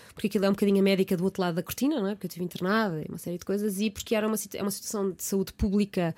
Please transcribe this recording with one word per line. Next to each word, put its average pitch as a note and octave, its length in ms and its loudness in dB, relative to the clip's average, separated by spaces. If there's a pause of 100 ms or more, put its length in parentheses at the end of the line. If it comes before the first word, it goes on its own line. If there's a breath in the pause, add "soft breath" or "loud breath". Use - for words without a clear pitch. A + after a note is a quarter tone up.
(140 loud breath)
porque - 140 -4
aquilo G3 180 2
é G3 40 6
um G3+ 40 4
bocadinho G3 260 4
a G3 40 6
médica F#3+ 340 4
do E3+ 80 0
outro F#3+ 160 0
lado F3 140 0
da F3 60 -2
cortina, C#4 380 0
não G3 80 0
é? G#3 80 -2
Porque F#3+ 120 -10
eu - 20 -4
estive F3+ 160 -6
internada F3+ 600 0
e - 40 -10
uma - 80 -8
série F3 200 -6
de - 80 -12
coisas, G3+ 360 -2
e G#3+ 100 0
porque - 240 -4
era A3 100 0
uma A3 120 0
situ-, - 180 -8
é - 60 -4
uma G3+ 100 -2
situação G3 400 -4
de F3 100 -10
saúde G3 320 -2
pública G3 640 0